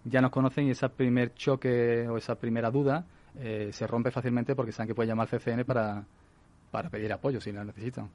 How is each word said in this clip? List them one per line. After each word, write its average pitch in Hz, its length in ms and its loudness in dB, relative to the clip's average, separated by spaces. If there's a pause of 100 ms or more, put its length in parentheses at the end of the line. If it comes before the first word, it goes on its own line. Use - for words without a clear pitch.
ya 127 160 4
nos 127 100 6
conocen 135 360 2
y 131 60 4
ese 127 180 0
primer 123 420 2
choque 120 720 2
o 117 120 -2
esa 117 160 -4
primera 117 360 0
duda, 143 360 2 (320)
eh, 107 340 -4
se 113 140 -4
rompe 117 240 0
fácilmente 123 440 0
porque 120 180 -2
saben 110 160 -4
que 113 60 -4
pueden 113 140 2
llamar 113 160 0
al - 60 -4
C 120 80 0
C 117 140 -2
N 120 120 -2
para, 107 400 0 (640)
para 101 200 -6
pedir 107 240 -4
apoyo 131 260 -2
si 104 100 -8
lo 104 140 -8
necesitan. 104 500 -10